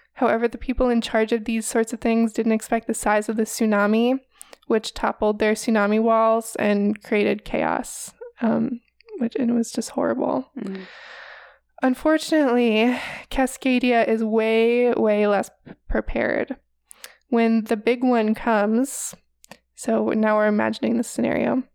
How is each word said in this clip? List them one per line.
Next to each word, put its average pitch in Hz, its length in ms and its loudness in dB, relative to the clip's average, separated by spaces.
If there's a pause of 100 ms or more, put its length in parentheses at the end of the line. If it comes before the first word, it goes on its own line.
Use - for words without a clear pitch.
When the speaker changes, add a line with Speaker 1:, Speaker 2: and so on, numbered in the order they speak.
(140)
Speaker 1:
However, 233 320 0
the 226 120 -6
people 247 300 -2
in 240 120 2
charge 220 320 0
of 226 140 -2
these 226 200 -4
sorts 226 260 -2
of 233 80 -10
things 226 320 0
didn't 220 200 0
expect 220 340 -2
the 226 80 -4
size 214 340 0
of 220 80 -4
the 220 80 0
tsunami, 220 760 2 (460)
which 226 280 -2
toppled 214 440 -2
their 214 160 2
tsunami 214 460 2
walls 226 560 2
and 208 460 0
created 208 420 0
chaos, - 680 -4 (280)
um, 233 400 0 (380)
which, 233 180 -4
and 240 140 0
it 240 40 0
was 233 180 -2
just - 180 -8
horrible. 262 680 -4
Speaker 2:
Mm. 190 240 -10 (1000)
Speaker 1:
Unfortunately, 247 1160 2 (320)
Cascadia 247 760 2
is 226 160 0
way, 226 720 2
way 214 340 2
less 202 240 0 (160)
p-, - 60 -20 (160)
prepared. - 680 -2 (720)
When 226 340 2
the 226 120 -2
big 240 280 -2
one 226 300 2
comes, 220 800 0 (600)
so 220 360 -2
now 214 260 2
we're 214 100 2
imagining 220 520 0
the 240 60 -2
scenario - 580 -2 (120)